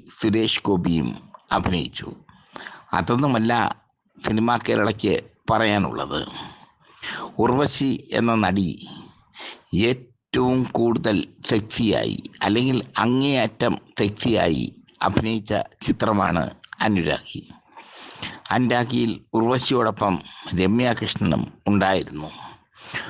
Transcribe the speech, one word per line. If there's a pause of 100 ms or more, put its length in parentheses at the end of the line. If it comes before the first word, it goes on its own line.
(120)
സുരേഷ്
ഗോപിയും (420)
അഭിനയിച്ചു. (840)
അതൊന്നുമല്ല (640)
സിനിമാ
കേരളയ്ക്ക് (340)
പറയാനുള്ളത്. (1160)
ഉർവശി (220)
എന്ന
നടി (1120)
ഏറ്റവും (140)
കൂടുതൽ (280)
സെക്സിയായി (260)
അല്ലെങ്കിൽ (200)
അങ്ങേയറ്റം (240)
സെക്സിയായി (360)
അഭിനയിച്ച (300)
ചിത്രമാണ് (380)
അനുരാഗി. (1080)
അനുരാഗിയിൽ (220)
ഉർവശിയോടൊപ്പം (400)
രമ്യ
കൃഷ്ണനും (240)
ഉണ്ടായിരുന്നു. (800)